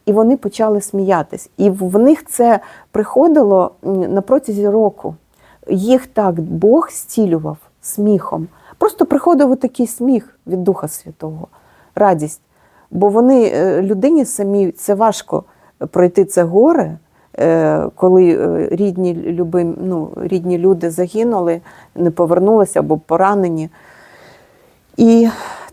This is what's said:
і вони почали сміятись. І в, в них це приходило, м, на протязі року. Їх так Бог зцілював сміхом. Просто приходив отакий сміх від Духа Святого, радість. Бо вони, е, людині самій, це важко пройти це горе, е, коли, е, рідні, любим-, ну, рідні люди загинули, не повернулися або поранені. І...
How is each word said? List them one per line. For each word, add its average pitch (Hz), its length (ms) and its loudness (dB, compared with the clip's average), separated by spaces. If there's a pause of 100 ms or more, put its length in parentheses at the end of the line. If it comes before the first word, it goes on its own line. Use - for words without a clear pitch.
і 208 80 0
вони 226 240 4
почали 214 440 -2
сміятись. 190 760 -4
І 196 120 2
в, 190 200 -4
в 190 100 0
них 277 260 4
це 233 340 0 (320)
приходило, 214 800 2 (140)
м, 185 280 -2
на 196 80 0
протязі 208 480 -2
року. 208 460 -2 (520)
Їх 233 400 0
так 185 320 -2
Бог 185 520 2
зцілював 160 680 -4 (240)
сміхом. 180 680 -2 (300)
Просто 415 280 0
приходив 285 460 2
отакий 254 360 -4
сміх 240 600 -4
від 185 160 -4
Духа 180 240 -2
Святого, 156 600 -14 (480)
радість. 170 460 0 (500)
Бо 190 180 2
вони, 240 460 4
е, 175 260 0
людині 220 440 0
самій, 196 460 -2
це - 240 -4
важко - 480 -2 (480)
пройти 180 340 2
це - 180 0
горе, 190 540 2 (420)
е, 160 460 0 (100)
коли, 185 360 4
е, 165 400 -2
рідні, 180 420 -2
любим-, 170 680 -4
ну, 175 280 -6 (120)
рідні 180 360 -4
люди 175 320 0
загинули, 180 720 -2 (340)
не 175 160 0
повернулися 180 680 2
або 151 180 0
поранені. 170 720 -2 (1300)
І... 233 320 6 (440)